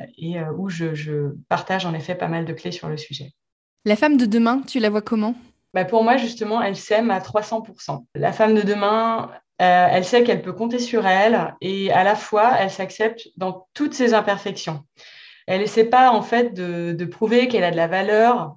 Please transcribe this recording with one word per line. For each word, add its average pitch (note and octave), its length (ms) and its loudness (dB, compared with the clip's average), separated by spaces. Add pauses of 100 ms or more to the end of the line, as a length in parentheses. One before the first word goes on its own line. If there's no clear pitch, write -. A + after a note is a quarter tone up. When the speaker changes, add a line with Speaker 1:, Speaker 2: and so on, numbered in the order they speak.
(160)
Speaker 1:
et, E3+ 220 -8
euh, D#3+ 60 -6 (120)
où F#3+ 120 -6
je, E3 260 -6
je D3 400 -6 (140)
partage F3+ 380 -4
en E3 80 -4
effet D#3+ 200 -8
pas F3+ 140 -6
mal E3 160 -4
de E3 80 -8
clés F3+ 180 -12
sur E3+ 180 -12
le D#3 80 -8
sujet. C#3 360 -14 (520)
Speaker 2:
La G#3 120 2
femme D4 200 2
de B3 100 2
demain, A#3 380 2
tu - 140 -6
la G#3+ 120 2
vois G#3 120 -2
comment ? A3 320 -2 (380)
Speaker 1:
Bah, F#3 120 0
pour A3+ 200 2
moi, B3 140 4
justement, A3+ 440 -4
elle G3 140 -4
s'aime A3 340 0
à F#3+ 100 -2
trois G#3 220 -4
cents A3 200 -6
pour - 180 -20
cent. - 340 -10
La D3 160 -2
femme A3 240 2
de G#3 80 4
demain, A3 680 0 (320)
euh, F3+ 300 6
elle F#3 140 2
sait A#3+ 180 4
qu'elle G#3 180 0
peut F#3 120 -8
compter A#3 260 -4
sur A#3 260 -2
elle F#3+ 560 2
et F#3+ 300 -4
à F#3 140 4
la G#3 100 4
fois, G#3+ 460 2
elle F#3+ 100 0
s'accepte G#3+ 560 -6 (100)
dans F#3 380 -8
toutes D4 200 -4
ses A#3 200 2
imperfections. G3+ 680 -2 (640)
Elle F#3+ 140 0
essaie A3 240 2
pas, B3+ 260 6
en G#3+ 100 2
fait, A#3 320 0
de, F3 420 -6
de F3 80 -6
prouver A3+ 440 2
qu'elle G#3+ 160 2
a E3+ 80 2
de E3 40 -4
la E3 120 2
valeur G3+ 680 2